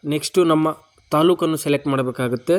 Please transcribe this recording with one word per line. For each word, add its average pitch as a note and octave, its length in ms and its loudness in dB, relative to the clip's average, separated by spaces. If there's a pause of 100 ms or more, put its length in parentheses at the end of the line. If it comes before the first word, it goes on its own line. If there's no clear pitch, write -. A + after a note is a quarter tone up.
ನೆಕ್ಸ್ಟು D3+ 380 -2
ನಮ್ಮ D#3 240 2 (440)
ತಾಲೂಕನ್ನು D#3+ 460 2
ಸೆಲೆಕ್ಟ್ C#3+ 300 -2
ಮಾಡಬೇಕಾಗುತ್ತೆ. B2+ 720 -2